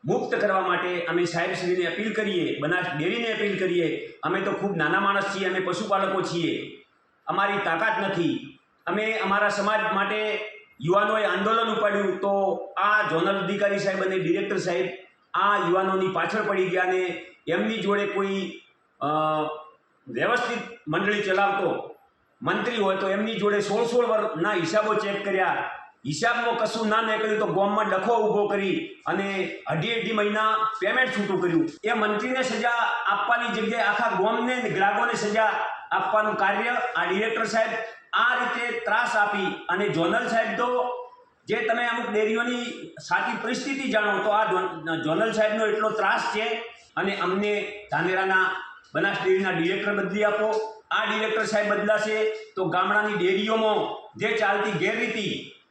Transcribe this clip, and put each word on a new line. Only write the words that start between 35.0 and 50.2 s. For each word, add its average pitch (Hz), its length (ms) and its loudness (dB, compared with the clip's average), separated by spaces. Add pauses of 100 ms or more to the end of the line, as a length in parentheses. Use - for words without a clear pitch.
સજા 214 300 2 (480)
આપવાનું 196 440 2
કાર્ય 202 340 0
આ 175 420 -2
ડિરેક્ટર 220 340 0
સાહેબ 214 240 2 (440)
આ 240 220 4
રીતે 240 440 -4
ત્રાસ 220 360 0
આપી 202 540 0
અને 190 200 2
ઝોનલ 185 380 2
સાહેબ 220 300 0
તો 247 400 0 (500)
જે 214 80 0
તમે 233 320 0
અમુક 233 240 -2
ડેરીઓની 233 520 0 (380)
સાચી 214 400 -2
પરિસ્થિતિ 254 500 -4
જાણો 196 320 0
તો 214 60 0
આ 208 220 2
ઝોન-, 165 520 -2
ઝોનલ 196 280 0
સાહેબનો 214 360 2
એટલો 214 220 0
ત્રાસ 202 460 0
છે. 220 100 -2 (500)
અને 190 220 -2
અમને 202 760 -2
ધાનેરાના 185 640 0 (400)
બનાસ 190 280 0
ડેરીના 190 280 4
ડિરેક્ટર 196 420 0
બદલી 196 300 0